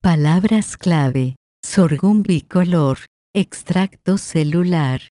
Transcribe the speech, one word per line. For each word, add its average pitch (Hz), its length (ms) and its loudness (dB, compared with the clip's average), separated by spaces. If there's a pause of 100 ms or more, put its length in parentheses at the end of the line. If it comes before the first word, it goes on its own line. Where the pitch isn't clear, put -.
Palabras 180 720 0
clave: 135 600 -2 (280)
sorghum 190 580 2
bicolor, 175 760 0 (360)
extracto - 840 -2
celular 156 800 -2 (100)